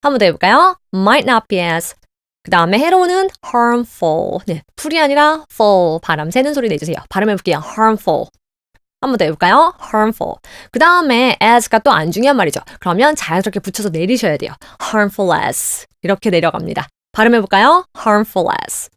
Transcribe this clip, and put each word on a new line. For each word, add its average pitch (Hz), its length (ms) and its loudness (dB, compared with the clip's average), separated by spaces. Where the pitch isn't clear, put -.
한 285 120 0
번 262 60 0
더 208 60 2
해볼까요? 254 520 2
Might 208 360 0
not 226 180 0
be 185 120 -4
as. 170 360 -4
그 - 60 -16
다음에 180 300 2
해로운은 359 500 2
harmful. 240 920 -2
네, 160 160 -8
풀이 311 240 -4
아니라 302 520 2
fall. 180 500 2
바람 156 300 -4
새는 269 220 0
소리 247 160 -2
내주세요. 156 260 -6
발음해볼게요. 190 540 -2
Harmful. 214 640 0
한 269 100 -4
번 240 60 -2
더 202 80 2
해볼까요? 208 480 2
Harmful. 214 420 -2
그 240 80 -6
다음에 294 600 2
as가 226 400 2
또 - 120 2
안 156 200 0
중요한 262 260 2
말이죠. 175 240 -2
그러면 233 360 0
자연스럽게 190 440 -4
붙여서 202 300 -8
내리셔야 175 480 -2
돼요. - 160 -10
Harmful 202 580 -2
as. - 460 -6
이렇게 196 300 -2
내려갑니다. 165 560 -2
발음해볼까요? 233 760 2
Harmful 208 520 -2
as. - 340 -12